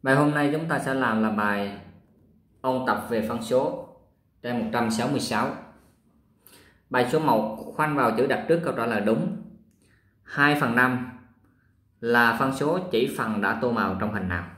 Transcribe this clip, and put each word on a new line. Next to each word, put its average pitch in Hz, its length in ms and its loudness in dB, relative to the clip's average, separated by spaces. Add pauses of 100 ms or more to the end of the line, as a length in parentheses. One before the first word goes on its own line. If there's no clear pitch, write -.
Bài 135 120 4
hôm 147 160 6
nay 147 220 2
chúng 156 160 -4
ta 143 100 0
sẽ 135 160 -2
làm 117 280 2
là 107 80 2
bài 101 500 -2 (800)
ôn 127 260 -2
tập 107 240 -2
về 110 180 0
phân 117 140 -6
số, - 460 -2 (540)
trang 120 160 -4
một 110 140 -4
trăm 117 180 0
sáu 117 180 -2
mươi 143 120 -2
sáu. 113 360 -2 (1300)
Bài 127 220 2
số 156 80 4
một, 113 560 0
khoanh 151 200 0
vào 117 200 2
chữ 127 100 2
đặt 117 220 -2
trước 165 160 4
câu 131 120 -2
trả 117 100 -2
lời 110 140 0
đúng. 113 420 0 (800)
Hai 147 380 0
phần 120 160 0
năm 127 420 0 (840)
là 117 380 4
phân 131 140 2
số 151 260 0 (140)
chỉ 123 260 2
phần 110 220 -2
đã 101 220 0
tô 120 100 2
màu 98 280 0
trong 110 140 -2
hình 95 140 -4
nào? 87 300 -4